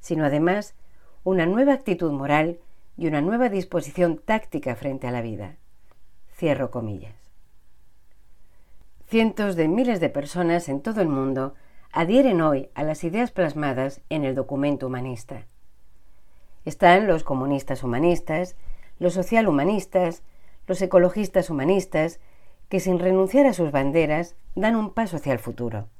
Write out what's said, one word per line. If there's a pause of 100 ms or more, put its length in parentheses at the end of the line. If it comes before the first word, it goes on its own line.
sino
además (480)
una
nueva
actitud
moral (360)
y
una
nueva
disposición
táctica
frente
a
la
vida. (800)
Cierro
comillas. (1900)
Cientos
de
miles
de
personas
en
todo
el
mundo (380)
adhieren
hoy
a
las
ideas
plasmadas
en
el
documento
humanista. (1200)
Están
los
comunistas
humanistas, (420)
los
socialhumanistas, (440)
los
ecologistas
humanistas, (500)
que
sin
renunciar
a
sus
banderas (200)
dan
un
paso
hacia
el
futuro.